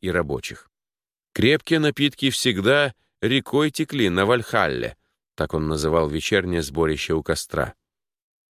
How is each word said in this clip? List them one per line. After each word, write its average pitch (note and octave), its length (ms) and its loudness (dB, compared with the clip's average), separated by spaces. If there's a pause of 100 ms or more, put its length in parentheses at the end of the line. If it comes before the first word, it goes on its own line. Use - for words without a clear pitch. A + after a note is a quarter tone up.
и F#2 100 -4
рабочих. D2+ 600 -4 (640)
Крепкие D#3 460 2
напитки C#3 500 0
всегда B2 640 2 (260)
рекой C3+ 500 0
текли C#3+ 380 -2
на F2+ 160 2
Вальхалле, F#2+ 720 0 (380)
так D2+ 180 -4
он D#2 160 -2
называл D#2 400 2
вечернее F2 540 0
сборище D#2 520 -2
у D#2+ 80 0
костра. - 520 -4 (840)